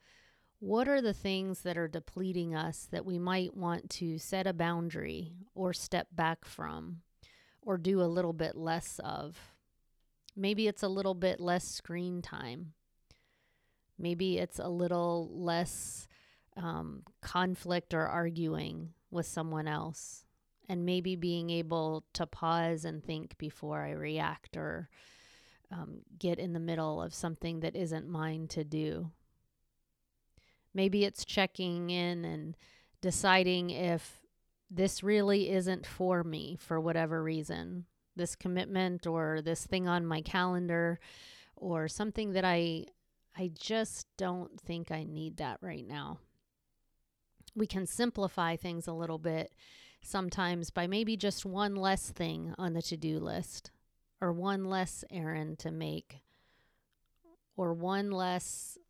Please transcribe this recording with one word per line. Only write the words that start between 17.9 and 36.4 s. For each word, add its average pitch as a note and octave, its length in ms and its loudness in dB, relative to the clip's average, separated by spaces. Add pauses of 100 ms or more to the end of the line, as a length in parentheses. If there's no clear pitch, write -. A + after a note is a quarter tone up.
or D#3+ 140 4
arguing D#3+ 840 0 (180)
with E3+ 140 0
someone D#3 420 -2
else, D#3 580 -4 (440)
and F3 160 0
maybe F3+ 300 2
being E3+ 340 0
able D#3+ 640 0
to E3+ 120 0
pause E3 600 2
and D#3+ 180 -4
think D#3+ 340 -6
before D3+ 440 -4
I D3 100 -4
react D#3 640 -4
or, D#3+ 340 -4 (840)
um, E3+ 300 -10 (160)
get E3+ 220 0
in F3 140 -2
the E3+ 60 -2
middle E3 420 0
of E3 120 -4
something E3 460 -4
that D#3+ 160 -2
isn't D#3+ 320 -2
mine D#3+ 420 -2
to D#3+ 140 -2
do. D#3 480 -2 (1600)
Maybe F#3+ 300 6
it's - 220 -2
checking F3 640 0
in F3 340 2
and D#3+ 320 -4 (460)
deciding F3+ 720 6
if E3+ 500 0 (480)
this F#3+ 320 2
really G3+ 480 6
isn't F#3 360 2
for F3+ 380 4
me D#3 360 -4